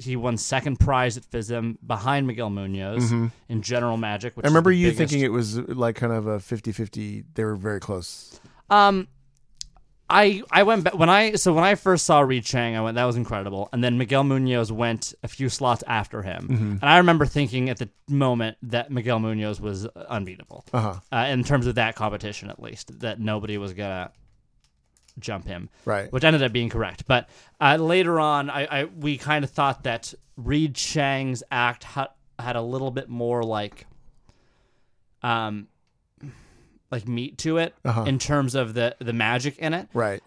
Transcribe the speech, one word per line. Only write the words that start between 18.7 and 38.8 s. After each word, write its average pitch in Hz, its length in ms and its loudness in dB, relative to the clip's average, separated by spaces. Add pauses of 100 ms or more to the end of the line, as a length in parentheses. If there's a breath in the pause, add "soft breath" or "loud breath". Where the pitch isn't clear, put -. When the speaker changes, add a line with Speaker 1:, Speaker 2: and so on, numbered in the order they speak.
Speaker 1:
Miguel 120 280 0
Munoz 107 420 -4
was 101 240 -6
unbeatable. - 880 -10
Speaker 2:
Uh-huh. 107 260 -2 (140)
Speaker 1:
Uh, 123 160 0
in 127 160 0
terms 135 200 2
of 123 100 0
that 113 200 0
competition, 104 540 -6
at - 120 -16
least, 110 380 -16
that 113 220 -6
nobody 107 360 -4
was 98 160 -8
gonna 92 380 -8 (1080)
jump 98 260 -8
him. 92 240 -10 (160)
Speaker 2:
Right. 104 280 -4
Speaker 1:
Which 127 100 0
ended 156 200 6
up 117 100 0
being 117 160 -2
correct. 110 360 -6
But, 123 220 2 (320 soft breath)
uh, 147 160 6
later 165 460 2
on, 147 280 2
I, 139 160 -4
I, 143 200 -2
we 151 320 -4
kinda 147 300 -2
thought 139 360 -2
that 117 300 -6 (240)
Reed 139 380 0
Chang's 135 760 -2
act 120 320 0
ha-, - 300 -8 (260)
had 120 160 -4
a 117 60 -2
little 131 280 -4
bit 131 200 -6
more, 120 340 -2
like, 107 420 -6 (1400)
um, 110 460 -4 (1200 loud breath)
like, 117 160 -8
meat 123 320 -6
to 160 180 0
it 165 180 -2 (100)
Speaker 2:
Uh-huh. 113 180 0
Speaker 1:
in 135 160 0
terms 139 360 0
of 117 180 -2
the, 120 260 0